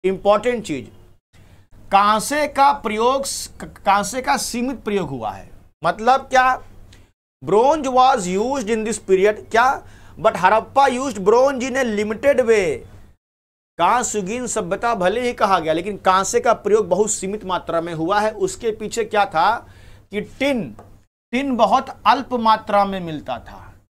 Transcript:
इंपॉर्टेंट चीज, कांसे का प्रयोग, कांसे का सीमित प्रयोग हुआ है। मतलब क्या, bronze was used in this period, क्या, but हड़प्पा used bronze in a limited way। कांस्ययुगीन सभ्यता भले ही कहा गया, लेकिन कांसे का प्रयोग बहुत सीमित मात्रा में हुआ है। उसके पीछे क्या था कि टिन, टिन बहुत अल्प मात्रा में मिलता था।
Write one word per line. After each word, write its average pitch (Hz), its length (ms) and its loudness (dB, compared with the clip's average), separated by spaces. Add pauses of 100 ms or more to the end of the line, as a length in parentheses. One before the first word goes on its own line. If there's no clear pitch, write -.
इंपॉर्टेंट 208 600 0
चीज, 127 240 -8 (1000)
कांसे 214 580 2
का 277 240 4
प्रयोग, 240 520 0 (600)
कांसे 202 360 0
का 254 180 0
सीमित 240 440 -6
प्रयोग 196 260 -4
हुआ 110 220 -8
है। 95 180 -18 (340)
मतलब 240 460 0
क्या, 254 320 2 (800)
bronze 247 480 2
was 254 400 2
used 220 400 -2
in 220 160 -2
this 220 160 -6
period, 196 380 2 (120)
क्या, 226 140 4 (520)
but 214 200 0
हड़प्पा 220 520 4
used 247 320 -4
bronze 247 420 4
in 262 140 -4
a 269 140 0
limited 220 540 0
way। 214 200 4 (1120)
कांस्ययुगीन 214 680 0
सभ्यता 208 480 -4
भले 196 260 0
ही 240 120 -2
कहा 196 260 2
गया, 156 140 -2
लेकिन 180 260 -4
कांसे 190 400 2
का 240 160 2
प्रयोग 208 340 0
बहुत 196 220 2
सीमित 208 340 -6
मात्रा 170 360 -4
में 170 120 -8
हुआ 165 260 0
है। 220 140 0
उसके 208 380 -4
पीछे 214 340 -6
क्या 208 220 0
था 175 240 2 (600)
कि 208 100 -6
टिन, 247 480 -4 (640)
टिन 269 240 -2
बहुत 240 320 2 (180)
अल्प 254 280 0
मात्रा 220 500 2
में 196 160 -6
मिलता 147 380 -8
था। - 280 -20 (260)